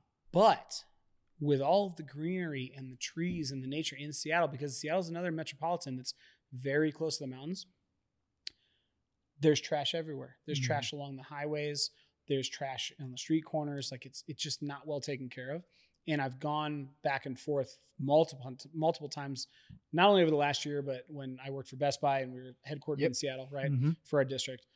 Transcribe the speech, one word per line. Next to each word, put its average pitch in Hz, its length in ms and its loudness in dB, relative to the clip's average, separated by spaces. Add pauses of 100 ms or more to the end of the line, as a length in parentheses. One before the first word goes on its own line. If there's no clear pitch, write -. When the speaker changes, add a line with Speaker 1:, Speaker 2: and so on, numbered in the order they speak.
(320)
Speaker 1:
but - 500 6 (580)
with 147 200 4
all 185 260 4
of 180 100 -6
the 165 60 -10
greenery 151 760 -4
and 131 140 -12
the 127 60 -16
trees 165 560 -4
and 135 100 -4
the 131 60 -6
nature 151 280 -4
in 147 160 -8
Seattle, 156 360 2
because 139 320 -6
Seattle's 170 280 0
another 170 220 -4
metropolitan 160 680 -4
that's 127 180 -8 (380)
very 139 380 2
close 151 280 -2
to 151 60 -8
the 131 60 -6
mountains, 139 360 -8 (1700)
there's 151 200 8
trash 147 340 -2
everywhere. 143 420 -8 (100)
There's 151 120 -2
Speaker 2:
Mm-hmm. 127 80 0
Speaker 1:
trash 143 260 0
along 139 240 -8
the 131 60 -12
highways. 147 680 -4 (360)
There's 135 220 0
trash - 520 -8
on 131 120 -8
the 123 60 -14
street 160 260 0
corners. 147 480 -4
Like, 120 140 -12
it's, - 200 -16
it's 143 160 -8
just 147 200 -6
not 143 240 -6
well 147 140 -4
taken 127 280 -6
care 127 260 -8
of. 175 80 -8 (460)
And 151 120 2
I've 131 200 -2
gone 151 480 -2 (160)
back 139 220 0
and 127 120 -6
forth 139 400 -2 (220)
multiple, 135 540 4 (200)
multiple 160 340 0
times, 139 380 -6 (460)
not 175 160 8
only 196 140 10
over 160 80 6
the 151 60 6
last 143 280 2
year, 147 180 -2
but 131 260 -4
when 135 360 -8
I 139 60 -8
worked 135 180 -8
for 135 80 -12
Best 143 240 2
Buy 139 200 4
and 127 120 -4
we 127 80 -10
were 127 140 -14 (140)
headquartered 143 320 -2
Speaker 2:
Yep. 139 80 6
Speaker 1:
in 127 60 -2
Seattle, 131 380 -4
right, 139 180 0
Speaker 2:
Mm-hmm. 139 200 4 (140)
Speaker 1:
for 147 140 2
our 135 60 8
district. 131 520 -6